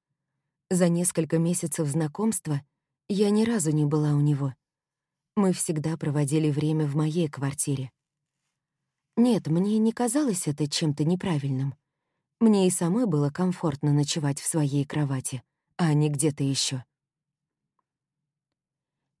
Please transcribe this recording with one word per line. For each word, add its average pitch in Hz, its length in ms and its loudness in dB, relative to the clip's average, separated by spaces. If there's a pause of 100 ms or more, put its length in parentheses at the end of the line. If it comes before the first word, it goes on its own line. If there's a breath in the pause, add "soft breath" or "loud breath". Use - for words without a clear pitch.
(720)
За 180 180 4
несколько 170 480 0
месяцев 165 500 -2
знакомства — 156 720 -2 (480)
я 202 200 2
ни 214 160 2
разу 202 260 0
не 151 140 2
была 147 300 2
у 143 40 2
него. 139 340 0 (800)
Мы 190 180 2
всегда 156 420 -4
проводили 151 540 0
время 156 380 0
в 143 80 -4
моей 156 340 0
квартире. 135 640 -4 (1200)
Нет, 233 320 2
мне 190 300 0
не 220 160 2
казалось 247 540 0
это 147 220 -2
чем-то 151 360 0
неправильным. 139 680 -2 (680)
Мне 208 260 6
и - 20 4
самой 185 360 0
было 147 240 2
комфортно 151 640 -2
ночевать 143 480 0
в - 40 -10
своей 143 380 0
кровати, 135 580 -4 (360)
а 165 160 2
не 151 160 4
где-то 147 340 0
ещё. 135 400 -2 (2250)